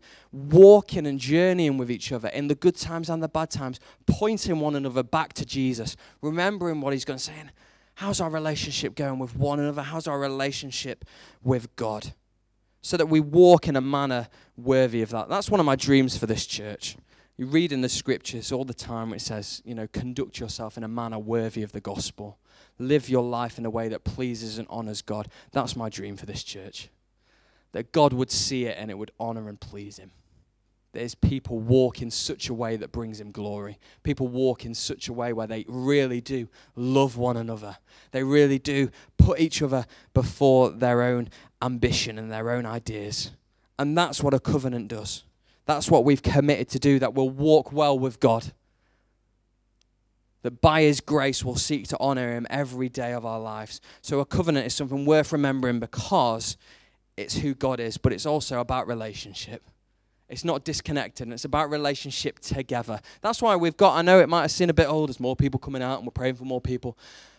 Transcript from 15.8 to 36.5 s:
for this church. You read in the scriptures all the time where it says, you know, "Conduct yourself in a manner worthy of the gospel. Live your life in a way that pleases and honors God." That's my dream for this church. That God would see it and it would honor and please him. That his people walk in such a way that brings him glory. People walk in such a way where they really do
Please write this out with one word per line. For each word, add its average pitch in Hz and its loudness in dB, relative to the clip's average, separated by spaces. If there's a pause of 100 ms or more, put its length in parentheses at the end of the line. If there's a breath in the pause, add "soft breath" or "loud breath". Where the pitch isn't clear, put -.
for 113 -2
this 110 -2
church. - -12 (400 soft breath)
You 127 -8
read 160 2
in 135 -2
the 127 0
scriptures - -4
all 131 -4
the 123 -10
time 113 -8
where 104 -8
it 113 -10
says, - -10
you 120 -12
know, 110 -8
"Conduct 123 -8
yourself 110 -10
in 113 -10
a 110 -8
manner 113 -8
worthy 110 -4
of 101 -10
the 107 -12
gospel. 101 -10 (420 soft breath)
Live 131 0
your 127 2
life 120 -4
in 117 -8
a 113 -4
way 113 -4
that 107 -8
pleases 113 -6
and 113 -12
honors 110 -10
God." 107 -8 (240 loud breath)
That's 127 -4
my 113 -8
dream 101 -12
for 98 -16
this - -10
church. - -16 (840)
That 117 -8
God 147 6
would 127 -2
see 127 -2
it 113 -6
and 107 -10
it 95 -12
would 107 -12
honor 113 -8
and 104 -18
please 101 -16
him. 95 -20 (800)
That - -10
his 120 -10
people 127 -2
walk 123 4
in 117 -8
such - -6
a 127 -4
way 113 -4
that 101 -10
brings 113 -10
him 104 -16
glory. 104 -10 (240 soft breath)
People 135 -2
walk 127 0
in 117 -10
such - -8
a 127 -10
way 120 -4
where 110 -4
they 110 -8
really 127 0
do 123 -8 (260 soft breath)